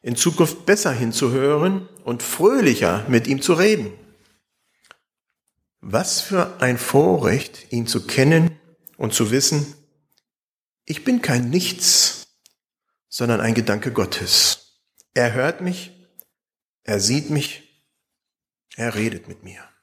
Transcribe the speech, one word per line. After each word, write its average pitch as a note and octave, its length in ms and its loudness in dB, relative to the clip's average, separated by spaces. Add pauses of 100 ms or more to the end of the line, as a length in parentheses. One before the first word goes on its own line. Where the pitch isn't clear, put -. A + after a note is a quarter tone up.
in A#2+ 140 -6
Zukunft - 500 0
besser - 260 2
hinzuhören C3+ 960 0 (160)
und A#2+ 180 -6
fröhlicher D3 880 2
mit A#2+ 200 2
ihm C3+ 140 -2
zu F3 120 2
reden. E3+ 400 2 (1900)
Was A2+ 380 -2
für F3+ 400 -2
ein B2 160 2
Vorrecht, C#3 960 2
ihn A#2 160 -2
zu - 180 -4
kennen D#3+ 540 4 (380)
und A2+ 160 -4
zu A2 180 0
wissen, C#3+ 420 0 (1120)
ich - 180 -8
bin B3 180 0
kein B2 280 0
Nichts, - 800 0 (800)
sondern A#2+ 340 0
ein A2+ 140 0
Gedanke A2 360 -2
Gottes. - 880 -2 (380)
Er A#2+ 180 2
hört C#3+ 280 -2
mich, F3+ 300 -8 (920)
er G#2 160 -2
sieht C3+ 320 -2
mich, - 520 -6 (920)
er A2+ 200 -6
redet A2 320 -6
mit - 160 -20
mir. F#2 240 -20 (160)